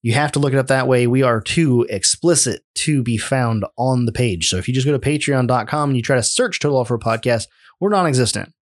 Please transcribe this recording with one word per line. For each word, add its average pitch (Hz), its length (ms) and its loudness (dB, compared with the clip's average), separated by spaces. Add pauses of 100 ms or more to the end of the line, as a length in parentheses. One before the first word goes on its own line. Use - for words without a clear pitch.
You 117 100 2
have 147 180 0
to 143 60 0
look 139 120 2
it 135 80 2
up 131 80 -2
that 131 220 2
way. 123 180 4
We 131 160 2
are 117 160 2
too 127 500 2
explicit 131 720 0 (180)
to 143 240 -2
be 117 140 -2
found 113 460 -2 (140)
on 127 280 0
the 110 60 -2
page. 104 380 -2
So 92 80 -2
if 92 100 -4
you 127 60 -2
just 131 120 0
go 147 60 0
to 139 80 0
patreon 143 480 0
dot 120 220 0
com 147 220 0
and 135 40 0
you 120 80 0
try 135 140 2
to 113 60 0
search 247 360 -2
Total 143 180 0
Off 120 140 0
Road 113 100 -2
Podcast, 113 460 -2 (320)
we're 196 100 0
non-existent. 139 640 0 (100)